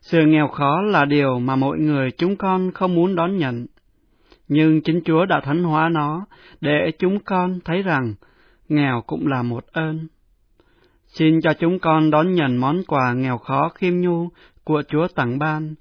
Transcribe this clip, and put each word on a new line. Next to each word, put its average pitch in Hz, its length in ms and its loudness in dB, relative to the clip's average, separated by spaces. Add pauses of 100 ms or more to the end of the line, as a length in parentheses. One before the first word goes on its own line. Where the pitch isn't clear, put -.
sự 165 260 2
nghèo 151 220 4
khó 147 340 0
là 196 220 2
điều 143 340 2
mà 131 180 0
mọi 135 220 0
người 143 320 0
chúng 185 260 -2
con 190 360 -2
không 185 220 -2
muốn 175 200 2
đón 175 220 -2
nhận. 123 300 -4 (800)
Nhưng 156 320 4
chính 165 240 0
Chúa 170 220 2
đã 160 140 0
thánh 151 240 -2
hóa 160 240 0
nó 156 380 -2 (340)
để 156 380 0
chúng 190 260 0
con 185 400 -2
thấy 175 180 -2
rằng 135 320 -2 (540)
nghèo 139 380 0
cũng 160 200 -6
là 131 160 0
một 120 300 -4
ơn. 160 340 -6 (1000)
Xin 160 340 2
cho 156 140 2
chúng 170 240 0
con 156 320 2
đón 156 220 2
nhận 135 280 0
món 147 280 0
quà 131 240 0
nghèo 127 260 -2
khó 139 300 -2
khiêm 180 320 -2
nhu 175 280 -2 (360)
của 151 240 0
Chúa 151 260 0
tặng 123 240 -2
ban, 156 420 -4